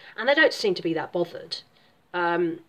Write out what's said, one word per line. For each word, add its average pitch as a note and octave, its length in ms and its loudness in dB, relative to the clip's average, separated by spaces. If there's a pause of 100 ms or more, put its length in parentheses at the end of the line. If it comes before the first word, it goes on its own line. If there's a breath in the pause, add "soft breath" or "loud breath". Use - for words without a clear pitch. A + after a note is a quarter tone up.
(160 loud breath)
And A3+ 120 -4
they C#4+ 60 6
don't D4+ 180 6
seem G3 220 0
to F3 80 -10
be E3 120 -2
that D3+ 180 -6
bothered. - 460 -6 (540 soft breath)
Um, E3+ 460 0 (100)